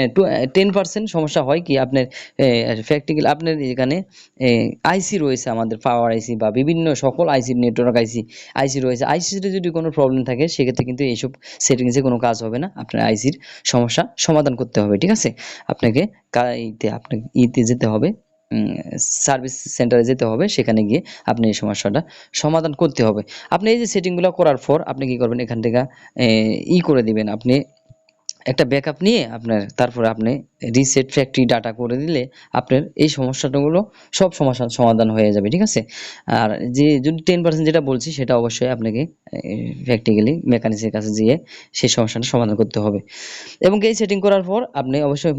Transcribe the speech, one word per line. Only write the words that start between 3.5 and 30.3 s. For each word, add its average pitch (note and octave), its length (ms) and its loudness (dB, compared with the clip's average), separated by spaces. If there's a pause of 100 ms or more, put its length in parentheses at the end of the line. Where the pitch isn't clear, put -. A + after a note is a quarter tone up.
এখানে, C3 340 -2 (440)
এ, B2+ 100 2 (340)
আইসি F#3 340 0
রয়েছে, C3+ 320 -2
আমাদের A2+ 280 -2
পাওয়ার A#2+ 340 0
আইসি A2+ 240 -4
বা G#2+ 160 0
বিভিন্ন D#3+ 340 0 (100)
সকল C#3 340 0
আইসি, C3 240 0
নেটওয়ার্ক A#2+ 440 2
আইসি, A#2 240 0 (340)
আইসি C3+ 240 -2
রয়েছে। B2+ 260 -2
আইসিতে F#3 460 -2
যদি F3+ 180 -4
কোনো D#3+ 220 -2
প্রবলেম C3 320 2
থাকে, B2+ 240 -2
সেক্ষেত্রে B2+ 380 0
কিন্তু B2+ 180 -4
এইসব B2 280 -2 (280)
সেটিংসে B2 420 2
কোনো B2 180 0
কাজ A#2 240 0
হবে A2+ 160 -6
না। F3+ 160 -4
আপনার A2+ 300 -6
আইসির A2+ 300 0 (280)
সমস্যা A#2+ 400 2 (140)
সমাধান D3+ 380 2
করতে A2+ 240 -4
হবে, G#2 180 4
ঠিক F3 140 2
আছে? A3 180 0 (380)
আপনাকে A#2 340 2 (320)
কা-, A#2+ 240 0
ইতে, A2+ 320 -6
আপনাকে A2+ 340 -6 (120)
ইতে B2 280 4
যেতে A#2+ 240 2
হবে, G#2+ 220 2 (420)
উম, G#2 240 -2 (220)
সার্ভিস C3 580 -2 (120)
সেন্টারে A#2+ 360 2
যেতে B2+ 220 0
হবে, A#2 220 0
সেখানে A2+ 360 2
গিয়ে A#2+ 180 0 (240)
আপনি A2+ 220 0
এই G#2+ 60 2
সমস্যাটা G#2 480 -2 (320)
সমাধান D#3 400 0
করতে C#3+ 300 0
হবে। G#2+ 180 2 (280)
আপনি F3+ 220 0
এই A#3+ 80 2
যে A#3 80 -2
সেটিংগুলো F3+ 440 0
করার D#3 260 4
পর C#3 240 2
আপনি C3+ 260 -6
কি B2+ 100 -2
করবেন, A#2+ 220 0
এখান A2+ 220 -4
থেকে, A#2+ 200 2 (340)
এ, B2 120 2 (400)
ই F3+ 120 4
করে D3 240 4
দিবেন, A2 260 0
আপনি A2+ 240 0 (920)
একটা C3 200 2
ব্যাকআপ C#3 360 -2
নিয়ে G#3 240 2
আপনার, A2+ 360 -2 (160)
তারপরে A#2+ 300 0
আপনি A2 240 0 (460)